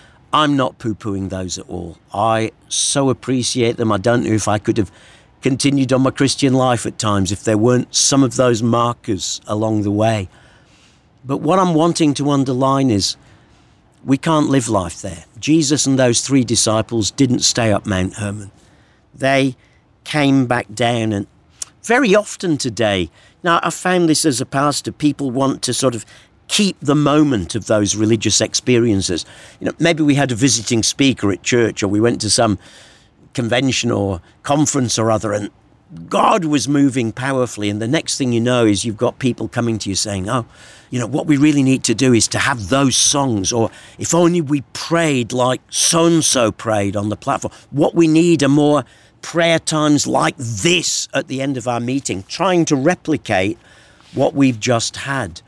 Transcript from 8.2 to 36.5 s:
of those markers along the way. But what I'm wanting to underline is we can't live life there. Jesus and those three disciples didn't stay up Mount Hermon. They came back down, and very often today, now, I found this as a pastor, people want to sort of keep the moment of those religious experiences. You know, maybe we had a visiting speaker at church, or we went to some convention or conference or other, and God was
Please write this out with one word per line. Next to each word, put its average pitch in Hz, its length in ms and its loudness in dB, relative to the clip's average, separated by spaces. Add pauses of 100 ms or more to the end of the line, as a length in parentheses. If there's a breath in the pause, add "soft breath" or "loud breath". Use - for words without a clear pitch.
of 120 120 0
those 123 280 2
markers 120 840 -2
along 110 360 -2
the 101 80 0
way. 104 360 0 (960 soft breath)
But 135 140 -6
what 170 220 0
I'm 180 140 2
wanting 156 420 2
to 143 140 -2
underline 135 600 2
is 101 260 0 (880 soft breath)
we 139 140 0
can't 156 320 0
live 135 200 2
life 92 320 -2
there. 90 240 -14 (140)
Jesus 143 460 2
and 135 140 2
those 123 220 2
three 131 220 2
disciples 110 680 0
didn't 127 280 0
stay 113 320 0
up 98 140 0
Mount 92 300 -2
Hermon. 101 360 -10 (600 soft breath)
They 135 420 0 (480 soft breath)
came 139 440 2
back 120 260 -2
down, 117 400 0
and 101 140 -4 (560 loud breath)
very 233 320 2
often 190 420 -2
today, 101 540 -2 (320 soft breath)
now, 170 180 2
I 175 80 -2
found 180 380 0
this 151 180 2
as 127 140 0
a 131 60 -4
pastor, 135 460 -2
people 139 400 -2
want 135 320 -2
to 127 100 -4
sort 123 220 0
of 107 100 -10 (420 soft breath)
keep - 320 0
the 139 160 0
moment 143 600 2
of 98 120 -6
those 104 280 2
religious 107 460 0
experiences. 107 840 0 (340 loud breath)
You - 80 -6
know, - 120 -4
maybe 160 240 0
we 147 120 2
had 139 160 0
a 120 40 -2
visiting 113 480 0
speaker 127 480 0
at 90 120 -6
church, 117 400 0
or 101 40 0
we 104 140 0
went 117 200 0
to 104 80 -4
some 107 280 2 (760 loud breath)
convention 123 580 -2
or 98 300 -2 (220 soft breath)
conference 143 540 0
or 113 140 0
other, 107 220 -2
and 104 160 -4 (580)
God 196 380 0
was 143 220 0